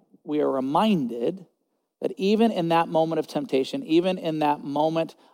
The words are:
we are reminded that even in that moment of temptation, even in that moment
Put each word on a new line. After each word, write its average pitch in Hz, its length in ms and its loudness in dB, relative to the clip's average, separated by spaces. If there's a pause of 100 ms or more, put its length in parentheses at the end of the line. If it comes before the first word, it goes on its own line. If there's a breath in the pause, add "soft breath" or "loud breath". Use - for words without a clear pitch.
(240)
we 151 160 -4
are 143 100 2
reminded 139 960 0 (540)
that - 160 -4
even 214 360 2
in 175 180 -2
that 165 180 2
moment 160 320 0
of 151 80 -4
temptation, 135 560 -2
even 175 340 2
in 160 220 -2
that 147 240 0
moment 156 540 -2 (160)